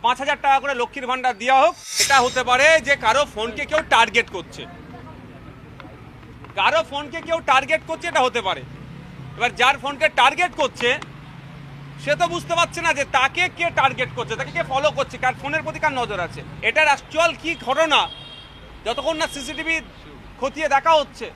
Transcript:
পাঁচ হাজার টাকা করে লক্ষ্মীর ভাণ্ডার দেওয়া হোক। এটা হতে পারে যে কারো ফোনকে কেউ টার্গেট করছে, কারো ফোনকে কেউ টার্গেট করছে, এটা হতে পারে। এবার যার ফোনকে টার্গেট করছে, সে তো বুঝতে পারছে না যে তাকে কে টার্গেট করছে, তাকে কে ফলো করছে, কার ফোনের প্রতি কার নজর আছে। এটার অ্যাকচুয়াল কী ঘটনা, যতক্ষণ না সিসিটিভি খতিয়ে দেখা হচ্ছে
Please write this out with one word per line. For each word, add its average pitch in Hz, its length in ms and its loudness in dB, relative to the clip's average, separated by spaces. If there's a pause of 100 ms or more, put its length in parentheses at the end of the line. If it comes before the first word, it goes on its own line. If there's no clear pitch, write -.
পাঁচ 240 180 2
হাজার 277 220 0
টাকা 277 180 4
করে 277 140 -2
লক্ষ্মীর 240 360 -4
ভাণ্ডার 254 320 -2
দেওয়া 262 180 4
হোক। 320 140 6 (260)
এটা 277 260 6
হতে 254 180 0
পারে 254 240 6 (140)
যে 277 160 2
কারো 247 280 2
ফোনকে 226 400 -6
কেউ 302 240 0
টার্গেট 226 400 4
করছে, - 340 -12 (1900)
কারো 240 280 4
ফোনকে 294 380 -6
কেউ 330 240 -2
টার্গেট 277 420 4
করছে, 320 200 -6
এটা 320 160 2
হতে 240 180 0
পারে। 175 200 -4 (760)
এবার 240 200 0
যার 254 240 4
ফোনকে 285 280 -2 (120)
টার্গেট 294 360 4
করছে, 247 340 0 (1080)
সে 285 160 -2
তো 349 120 2
বুঝতে 339 280 -4
পারছে 330 260 0
না 330 120 2
যে 285 180 0
তাকে 277 320 2 (120)
কে 339 100 -4 (100)
টার্গেট 254 400 2
করছে, 226 200 -6
তাকে 269 160 -8
কে 330 120 -4
ফলো 277 280 0
করছে, 262 260 -4
কার 254 220 0
ফোনের 302 260 -4
প্রতি 311 140 -8
কার 302 140 0
নজর 214 260 -4
আছে। 156 220 -6 (220)
এটার 277 260 4
অ্যাকচুয়াল 311 460 2
কী 330 160 -6 (120)
ঘটনা, 285 360 2 (840)
যতক্ষণ 269 340 -2
না 320 100 -2
সিসিটিভি 302 480 -4 (640)
খতিয়ে 285 320 -4
দেখা 277 240 4
হচ্ছে 277 420 0